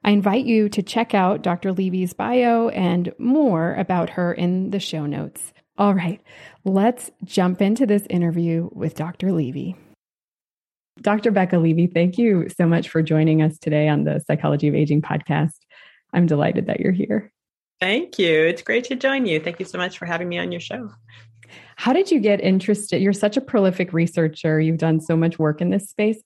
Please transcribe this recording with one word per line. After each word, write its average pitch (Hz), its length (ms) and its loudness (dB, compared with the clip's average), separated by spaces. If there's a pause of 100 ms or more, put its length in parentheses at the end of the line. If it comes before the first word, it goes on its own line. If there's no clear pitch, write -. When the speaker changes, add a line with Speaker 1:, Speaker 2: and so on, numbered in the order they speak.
Speaker 1:
I 208 60 2
invite 208 340 2
you 220 240 2
to 208 140 -4
check 233 320 -2
out 185 280 2
Doctor 185 300 -2
Levy's 185 400 -2
bio 233 560 0
and 180 500 0
more 233 580 2
about 180 340 -2
her 175 240 -2
in 185 360 -2
the 196 100 -4
show 156 260 -6
notes. - 460 -8 (260)
All 202 160 4
right, 175 260 -2 (440)
let's 196 460 0 (140)
jump 180 380 0
into 226 240 2
this 208 240 2
interview 170 640 0
with 143 220 -6
Doctor 175 380 -4
Levy. 147 440 -4 (1300)
Doctor 214 300 0
Becca 185 260 2
Levy, 165 300 4
thank 180 300 0
you 208 380 2
so 170 120 2
much 165 200 2
for 160 140 0
joining 156 400 4
us 156 160 0
today 151 300 0
on 147 160 2
the 151 240 -2
Psychology 151 400 0
of 143 80 0
Aging 147 260 2
podcast. 151 560 -2 (540)
I'm 175 140 2
delighted 147 420 0
that - 100 -2
you're - 140 0
here. 208 400 -4 (480)
Speaker 2:
Thank 220 400 -2
you. 160 240 4
It's 170 180 0
great 233 220 -2
to 262 100 -6
join 269 320 0
you. 156 140 0
Thank 170 180 -8
you 190 60 -8
so 180 120 -12
much 180 220 -6
for 180 80 -10
having 175 220 -4
me 175 100 -6
on 175 140 -6
your 175 80 -8
show. 226 320 -12 (840)
Speaker 1:
How - 180 0
did 381 200 2
you 285 80 4
get 202 200 2
interested? 190 640 0
You're 196 100 2
such 208 240 0
a 269 40 2
prolific 185 520 0
researcher. 165 680 0
You've 160 180 0
done 160 220 2
so 165 160 -2
much 165 200 0
work 151 240 0
in 180 100 0
this 190 200 -2
space. 214 360 -2